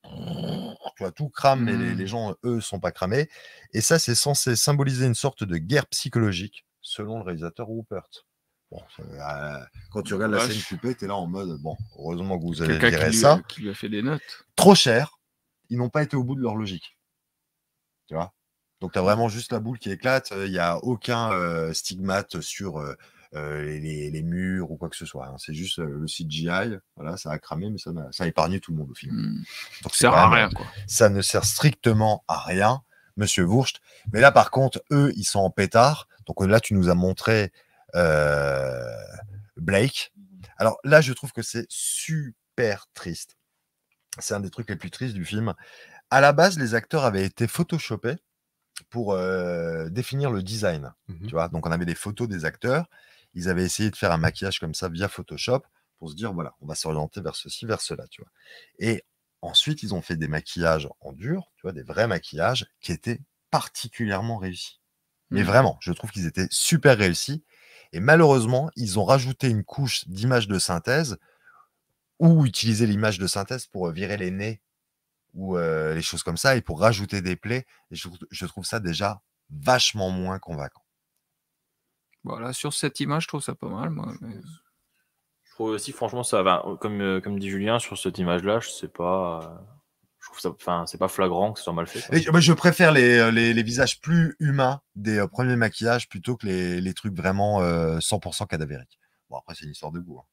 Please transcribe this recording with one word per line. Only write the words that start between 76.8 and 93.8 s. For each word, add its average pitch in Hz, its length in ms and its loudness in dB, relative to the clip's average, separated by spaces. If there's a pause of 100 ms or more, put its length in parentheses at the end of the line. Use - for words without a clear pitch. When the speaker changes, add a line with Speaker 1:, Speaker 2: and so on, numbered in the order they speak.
Speaker 1:
rajouter 101 400 2
des 90 140 -2
plaies. 123 300 -6 (260)
Et 87 40 -14
je, 85 120 -12 (240)
je 95 160 -12
trouve 90 180 -14
ça 110 140 -4
déjà 98 420 -4 (300)
vachement 104 580 2
moins 92 300 -4
convaincant. 71 420 -10 (1400)
Speaker 2:
Voilà, 117 260 -10
sur 143 220 -8
cette - 260 -4
image, 147 240 -2
je - 60 -8
trouve 143 120 -8
ça - 140 -8
pas - 140 -12
mal, - 220 -8
moi, - 300 -8
mais 226 140 -14 (1080)
Speaker 4:
Je - 80 -20
trouve 110 160 -6
aussi, 107 240 -6
franchement, 120 300 -6
ça 101 200 2
va, 92 200 4 (180)
comme, 104 200 -4
euh, 95 200 0
comme 101 180 -6
dit 98 100 -6
Julien, 104 300 0
sur - 180 -8
cette 92 200 -6
image-là, 92 420 0
je - 100 -10
sais - 200 -12
pas, 87 520 -4
euh, 82 160 -16 (600)
je - 60 -20
trouve - 160 -20
ça, 90 80 -4
enfin, 85 360 -4
c'est - 120 -12
pas 95 100 0
flagrant 95 460 0
que - 60 -12
ce - 40 -16
soit 85 100 -6
mal 85 140 -4
fait, - 180 -10
quoi. 160 120 2
Speaker 1:
Et 165 40 6
je, - 100 -2
moi, 165 100 8
je 165 100 8
préfère 170 400 6
les, 123 280 8
euh, 113 120 6
les, 117 220 4
les 113 100 2
visages 120 380 0